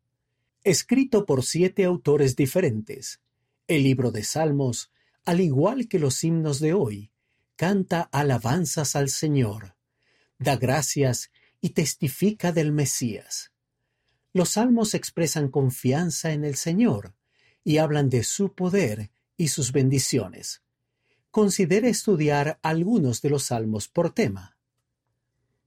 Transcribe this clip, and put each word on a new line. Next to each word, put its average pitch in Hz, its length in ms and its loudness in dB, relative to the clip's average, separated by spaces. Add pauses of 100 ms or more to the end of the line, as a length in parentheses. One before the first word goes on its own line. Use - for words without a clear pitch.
(640)
Escrito 233 640 2
por 127 180 2
siete 185 420 0
autores 147 500 2
diferentes, 135 880 -2 (460)
el 151 160 4
libro 123 280 2
de 104 120 -6
Salmos, 143 680 -2 (340)
al 175 160 2
igual 190 460 2
que 180 120 0
los 143 240 0
himnos 156 360 0
de 156 140 0
hoy, 107 380 -4 (440)
canta 185 460 0 (100)
alabanzas 143 840 0
al 139 140 0
Señor, 117 640 -2 (640)
da 135 180 0
gracias 131 760 -2 (300)
y 175 80 -2
testifica 175 840 -2
del 156 200 0
Mesías. - 800 -4 (840)
Los 175 180 2
salmos 226 420 2
expresan 156 560 -2
confianza 143 840 0
en 147 100 -4
el 143 120 -4
Señor 170 580 0 (500)
y 151 140 2
hablan 147 320 2
de 120 140 2
su 196 320 -2
poder 160 560 -2 (260)
y 160 120 0
sus 127 220 -2
bendiciones. 131 920 -2 (680)
Considere 202 600 2
estudiar 151 720 0
algunos 165 580 0
de 143 80 0
los 139 140 0
salmos 110 440 -4
por 170 240 0
tema. 101 460 -4 (1080)